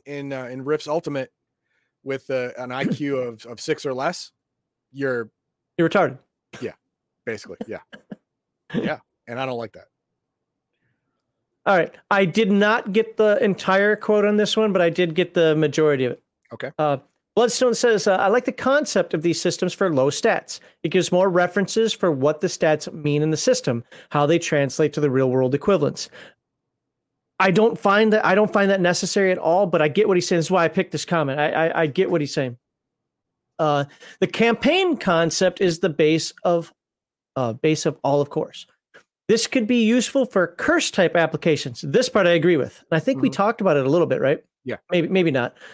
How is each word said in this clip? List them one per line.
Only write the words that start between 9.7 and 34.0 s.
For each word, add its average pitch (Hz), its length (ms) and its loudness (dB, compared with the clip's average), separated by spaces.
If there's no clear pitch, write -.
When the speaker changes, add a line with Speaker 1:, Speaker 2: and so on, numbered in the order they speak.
Speaker 1:
that. - 120 -20
Speaker 2:
All 196 120 4
right. - 180 0
I 196 140 4
did 196 260 2
not 208 420 2
get 220 240 0
the 208 240 4
entire 202 540 2
quote 208 300 2
on 208 120 2
this 208 200 0
one, 220 160 0
but 185 100 2
I 170 80 2
did 165 240 -2
get 175 200 -2
the 160 200 4
majority 147 520 2
of 120 60 -4
it. - 100 -14
Speaker 1:
Okay. 127 240 -12
Speaker 2:
Uh, 147 200 0
Bloodstone 233 380 2
says, 220 340 2
uh, 190 80 4
"I 196 120 0
like 247 180 2
the 262 60 -2
concept 254 600 0
of 156 80 -4
these 170 180 0
systems 175 320 -2
for 185 220 0
low 135 160 2
stats. - 480 -2
It 165 60 -6
gives 175 240 0
more 185 160 4
references 185 640 0
for - 180 0
what 147 300 0
the 185 80 -2
stats 156 440 0
mean 147 300 -2
in 156 80 0
the 156 60 0
system, 143 480 0
how 147 160 2
they 165 140 2
translate 147 540 -2
to 156 60 -4
the 147 100 0
real 131 200 2
world 131 240 2
equivalents." 147 560 -2
I 190 140 2
don't 214 260 2
find 208 340 4
that, 214 120 2
I 180 100 2
don't 208 180 2
find 202 180 2
that 196 100 0
necessary 185 500 0
at 185 80 0
all, 185 280 2
but 165 160 0
I 151 60 2
get 202 200 2
what 190 80 2
he's 175 100 0
saying. 180 120 2
This 156 80 0
is - 40 -10
why 180 140 4
I 160 40 2
picked 185 220 -2
this 151 140 -8
comment. 147 340 -2
I, 151 120 0
I, 165 140 0
I 165 40 2
get 165 240 -2
what 170 100 0
he's 143 140 -6
saying. 127 220 -4
Uh, 147 240 0